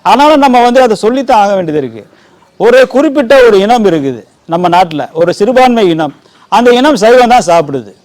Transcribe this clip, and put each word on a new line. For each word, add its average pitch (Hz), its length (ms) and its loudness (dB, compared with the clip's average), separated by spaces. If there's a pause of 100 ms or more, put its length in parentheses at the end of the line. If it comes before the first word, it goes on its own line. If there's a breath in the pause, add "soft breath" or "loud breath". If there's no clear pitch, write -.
ஆனாலும் 285 380 2
நம்ம 247 240 2
வந்து 240 180 2
அதை 233 140 0
சொல்லித்தான் 247 440 -2
ஆக 202 160 0
வேண்டியது 156 320 -4
இருக்கு. 113 200 -18 (500 soft breath)
ஒரு 247 300 2
குறிப்பிட்ட 269 580 0
ஒரு 208 140 2
இனம் 214 260 0
இருக்குது 135 400 -4 (200)
நம்ம 170 240 -4
நாட்டுல, 170 420 -2
ஒரு 170 220 -2
சிறுபான்மை 240 560 0
இனம். 156 260 -4 (320 soft breath)
அந்த 240 240 0
இனம் 262 240 0
சைவம் 233 340 2
தான் 233 160 2
சாப்பிடுது. 139 600 -4